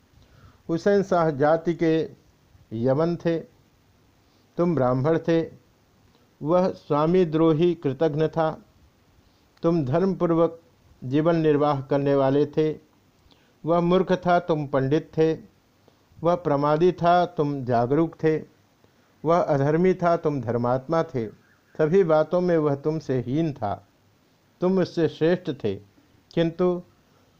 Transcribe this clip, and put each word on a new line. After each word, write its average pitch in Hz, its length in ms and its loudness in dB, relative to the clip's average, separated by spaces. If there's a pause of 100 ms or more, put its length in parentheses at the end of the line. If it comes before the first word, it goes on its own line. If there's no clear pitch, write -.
(680)
हुसैन 196 340 2
शाह 170 280 0
जाति 156 440 0
के 160 340 0 (640)
यमन 135 440 0
थे, 165 220 -2 (1160)
तुम 175 180 0
ब्राह्मण 131 440 0
थे। 165 320 0 (920)
वह 180 260 2
स्वामी 165 560 0
द्रोही 160 500 2
कृतघ्न 151 540 -2
था, 156 340 -4 (1000)
तुम 165 220 0
धर्मपूर्वक 165 760 0 (440)
जीवन 156 320 0
निर्वाह 147 440 2
करने 139 340 0
वाले 139 320 2
थे। 156 300 -2 (920)
वह 170 140 2
मूर्ख 175 320 2
था, 175 260 2
तुम 160 280 -4
पंडित 139 520 -2
थे। 160 200 2 (840)
वह 170 120 2
प्रमादी 151 580 0
था, 175 340 2
तुम 147 380 -4
जागरूक 127 500 0
थे। 156 280 -2 (840)
वह 165 140 2
अधर्मी 156 560 2
था, 175 220 0
तुम 151 240 -2
धर्मात्मा 120 640 -2
थे। 123 260 -6 (500)
सभी 165 260 2
बातों 156 360 2
में 175 180 0
वह 147 160 0
तुमसे 143 460 -4
हीन 143 320 -4
था, 101 340 -8 (720)
तुम 185 180 0
उससे 165 300 -2
श्रेष्ठ 160 560 -2
थे, 101 100 -2 (600)
किंतु 175 480 -2 (580)